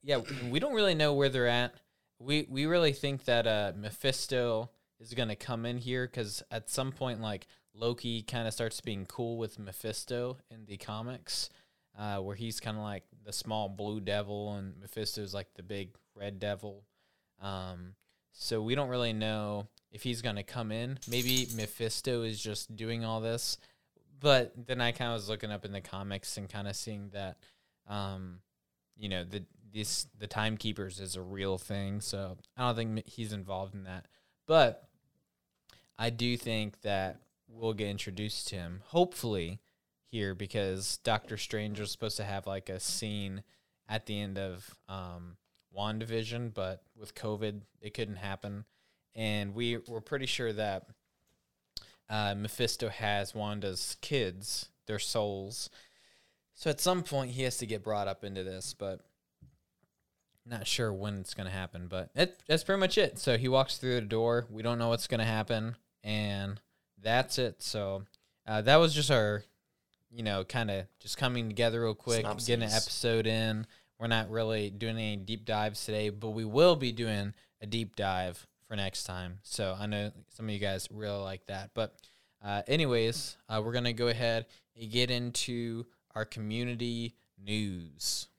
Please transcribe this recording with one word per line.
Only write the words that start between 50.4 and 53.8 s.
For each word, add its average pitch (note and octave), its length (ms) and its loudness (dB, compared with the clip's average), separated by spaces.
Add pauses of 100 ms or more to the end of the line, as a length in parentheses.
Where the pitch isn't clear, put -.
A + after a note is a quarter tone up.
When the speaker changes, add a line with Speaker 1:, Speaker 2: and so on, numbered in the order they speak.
Speaker 1:
that, G2+ 340 -2 (1200)
uh, G#2+ 260 0
Mephisto G#2+ 540 0
has G2+ 460 0
Wanda's G#2 680 -4